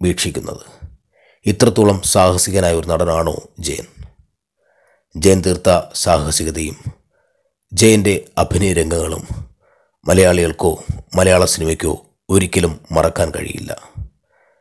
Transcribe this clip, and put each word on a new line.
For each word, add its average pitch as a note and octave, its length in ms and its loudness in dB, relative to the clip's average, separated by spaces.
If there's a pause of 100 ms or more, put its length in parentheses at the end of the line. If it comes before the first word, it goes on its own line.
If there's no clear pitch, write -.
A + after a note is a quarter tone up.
വീക്ഷിക്കുന്നത്. F2 640 -6 (840)
ഇത്രത്തോളം G#2 600 2
സാഹസികനായ F#2 680 2
ഒരു E2 140 -4
നടനാണോ E2 460 -2 (260)
ജയൻ? - 260 -8 (1300)
ജയൻ F#2 260 4
തീർത്ത F2+ 300 0 (240)
സാഹസികതയും D#2 840 -2 (960)
ജയൻ്റെ G#2 420 4 (220)
അഭിനയ F2+ 360 0
രംഗങ്ങളും D#2+ 520 -4 (840)
മലയാളികൾക്കോ F2+ 640 2 (420)
മലയാള F#2 340 4
സിനിമയ്ക്കോ D#2+ 460 -4 (360)
ഒരിക്കലും F2+ 460 0 (160)
മറക്കാൻ D#2+ 400 0
കഴിയില്ല. - 420 -10 (880)